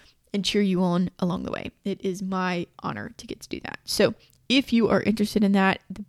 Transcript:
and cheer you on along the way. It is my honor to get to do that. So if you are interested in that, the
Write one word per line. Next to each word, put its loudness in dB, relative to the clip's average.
and 0
cheer 2
you 2
on 2
along -2
the -6
way. -8
It -6
is -4
my -2
honor -8
to -18
get -12
to -16
do -6
that. -12
So 2
if 2
you 4
are 4
interested 0
in 4
that, 2
the -12